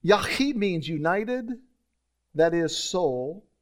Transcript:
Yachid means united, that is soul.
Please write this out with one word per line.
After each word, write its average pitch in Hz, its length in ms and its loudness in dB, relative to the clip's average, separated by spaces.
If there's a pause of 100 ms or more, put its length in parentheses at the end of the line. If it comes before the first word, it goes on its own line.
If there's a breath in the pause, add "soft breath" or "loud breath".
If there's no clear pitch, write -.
Yachid 247 520 2
means 185 320 -2
united, 214 720 -2 (760)
that 165 180 4
is 165 240 0
soul. 156 680 -2 (160)